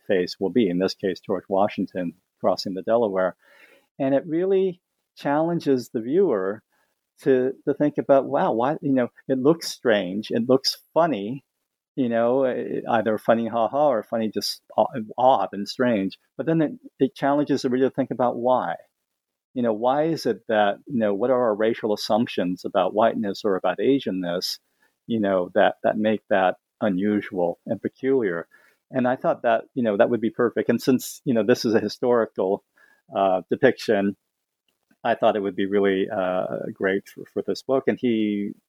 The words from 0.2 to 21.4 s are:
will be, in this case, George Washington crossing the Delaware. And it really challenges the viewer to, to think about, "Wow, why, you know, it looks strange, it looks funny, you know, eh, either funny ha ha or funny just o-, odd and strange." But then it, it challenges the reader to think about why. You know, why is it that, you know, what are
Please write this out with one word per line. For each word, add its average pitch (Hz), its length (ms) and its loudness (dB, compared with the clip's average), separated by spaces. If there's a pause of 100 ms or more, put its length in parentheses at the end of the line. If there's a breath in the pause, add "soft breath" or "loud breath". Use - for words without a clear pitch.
will 95 80 -2
be, 104 180 2
in 87 120 -2
this 92 160 0
case, 95 260 -4
George 90 260 -6
Washington 95 680 -2 (260)
crossing 98 320 -2
the 92 80 -8
Delaware. 98 560 0 (600 soft breath)
And 135 160 0
it 135 120 -2
really 185 540 0 (340)
challenges 147 760 0
the 117 100 -6
viewer 117 600 0 (580)
to, 131 320 2 (140)
to 143 80 0
think 147 240 0
about, 139 260 4
"Wow, 143 280 0
why, 123 280 -2
you 143 140 0
know, 123 140 2 (200 soft breath)
it 135 100 0
looks 151 300 2
strange, 104 640 -2
it 120 180 0
looks - 300 0 (160)
funny, 135 500 -2 (520)
you 131 120 0
know, 120 360 2
eh, - 440 -4
either 110 300 2
funny 117 280 2
ha 113 220 0
ha 147 200 2
or 110 140 2
funny 113 280 -4
just - 320 -6 (160)
o-, 110 80 4 (320)
odd 120 340 4
and 101 160 -6
strange." 110 500 0 (200)
But 131 80 -8
then 160 160 2
it, 147 100 0 (260)
it 131 160 2
challenges 143 460 0
the 135 80 -2
reader 127 220 2
to - 40 -8
think 131 160 -4
about 123 280 0
why. 117 380 0 (760)
You 123 120 -4
know, 113 80 2
why 127 320 0
is 156 220 -4
it 110 200 -2
that, 104 300 2 (100)
you 113 140 -2
know, 104 120 2
what 113 180 0
are 127 120 2